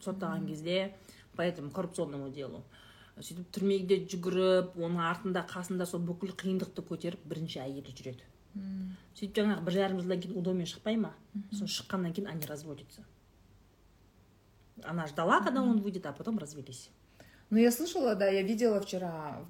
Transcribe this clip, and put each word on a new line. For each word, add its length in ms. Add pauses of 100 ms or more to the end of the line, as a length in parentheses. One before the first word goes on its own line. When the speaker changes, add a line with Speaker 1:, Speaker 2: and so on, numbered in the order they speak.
Speaker 1:
соттаған 340
Speaker 2:
Мгм. 100
Speaker 1:
кезде, 460 (420)
по 60
этому 280
коррупционному 600
делу. 320 (560)
Сөйтіп, 340
түрмеге 560
жүгіріп, 680
оның 240
артында, 460
қасында 380
сол 140
бүкіл 380
қиындықты 480
көтеріп, 400
бірінші 400
әйелі 320
жүреді. 240 (320)
Speaker 2:
Мм. 420 (220)
Speaker 1:
Сөйтіп, 160
жаңағы 300
бір 100
жарым 260
жылдан 220
кейін 160
удомен 320
шықпай 260
ма? 140 (240)
Speaker 2:
Мгм. 240
Speaker 1:
Соны 100
шыққаннан 460
кейін 160
они 160
разводятся. 560 (1800)
Она 220
ждала, 340
когда 220
Speaker 2:
Мгм. 80
Speaker 1:
он 120
выйдет, 240
а 60
потом 260
развелись. 520 (600)
Speaker 2:
Ну, 80
я 140
слышала, 420
да, 140
я 140
видела 380
вчера 680